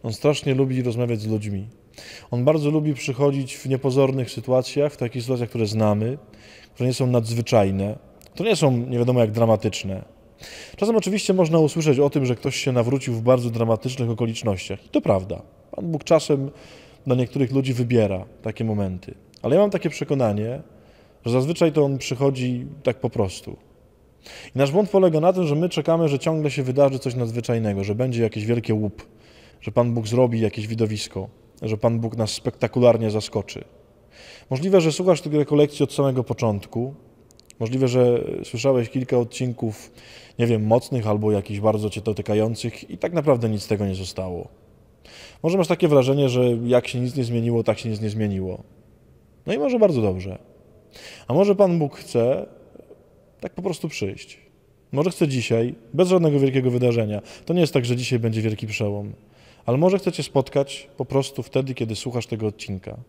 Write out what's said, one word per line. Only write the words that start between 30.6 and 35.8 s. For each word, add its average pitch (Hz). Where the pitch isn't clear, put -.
widowisko, 107
że 110
Pan 117
Bóg 113
nas 107
spektakularnie 117
zaskoczy. -
Możliwe, 175
że 160
słuchasz 180
tych 151
rekolekcji 147